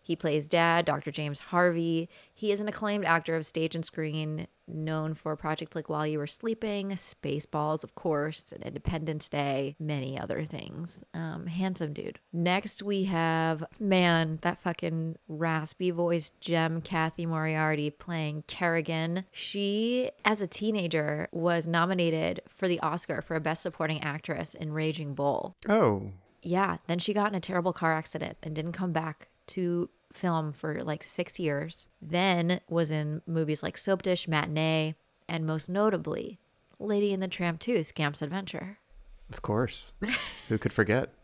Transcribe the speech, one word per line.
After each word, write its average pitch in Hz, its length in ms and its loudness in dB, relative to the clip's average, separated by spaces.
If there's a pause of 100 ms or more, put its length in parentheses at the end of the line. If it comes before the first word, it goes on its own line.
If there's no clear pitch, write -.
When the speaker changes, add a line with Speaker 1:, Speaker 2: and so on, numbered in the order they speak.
Speaker 1:
he 165 140 -2
plays 151 320 0
Dad, 170 380 4
Doctor 143 260 0
James 147 280 -4
Harvey. 170 680 2 (240)
He 214 180 0
is 202 80 2
an 208 80 -2
acclaimed 208 380 -2
actor 165 300 2
of 160 100 -2
stage 160 300 0
and 165 100 -2
screen, 156 600 -4 (200)
known 156 460 -2
for 151 220 -4
projects 156 400 -4
like 160 120 -6
While 151 200 0
You 151 100 0
Were 147 80 -2
Sleeping, 208 680 -2
Spaceballs, 151 920 -2
of - 100 -14
course, 156 580 -2
and - 120 -14
Independence 156 640 -4
Day, 139 500 0
many 139 400 -2
other - 260 -4
things. - 580 -10 (100)
Um, 165 320 -6
handsome 175 480 -2
dude. - 260 -8 (140)
Next, 180 480 0
we 202 220 0
have, 160 600 2 (160)
man, 170 640 6
that 170 180 0
fucking 165 580 -2 (100)
raspy 160 640 0
voiced 170 500 0
gem, 165 400 2
Cathy 160 460 -2
Moriarty, 156 640 2
playing 156 560 -4
Kerrigan. 165 840 0
She, 220 800 0 (160)
as 208 160 4
a 190 60 -2
teenager, 165 840 0
was 170 360 2
nominated 170 800 2
for - 200 -2
the 175 120 2
Oscar 165 420 -2
for 160 180 -2
Best 156 220 0
Supporting 160 400 -2
Actress 160 540 -4
in 156 180 -6
Raging 156 400 -2
Bull. 143 420 0 (140)
Speaker 2:
Oh. 107 420 4 (320)
Speaker 1:
Yeah, 180 340 0 (100)
then 170 100 0
she 196 160 -2
got 208 160 2
in 208 60 -4
a 185 40 0
terrible 175 320 0
car 160 220 2
accident 156 480 -4
and 156 140 -6
didn't 160 160 -4
come 185 200 -2
back 160 360 -4 (180)
to 175 460 0 (200)
film 160 400 0
for, 151 320 -4
like, 151 200 -4
six - 360 -4
years. 156 480 -2 (140)
Then 175 680 2
was 165 220 2
in 151 380 -2
movies 160 340 0
like 170 160 -4
Soap 190 240 2
Dish, 180 260 0
Matinee, 156 680 2 (340)
and 160 160 -2
most 156 240 -2
notably, 190 720 0 (400)
Lady 202 340 2
and 190 80 -2
the 190 60 -2
Tramp 175 320 -2
Two, 226 240 2
Scamp's 147 400 -2
Adventure. 185 560 -8 (520)
Speaker 2:
Of - 120 -10
course. - 500 -2 (260)
<laughs> - 300 -10
Who 113 80 4
could - 160 0
forget? 110 360 4 (140)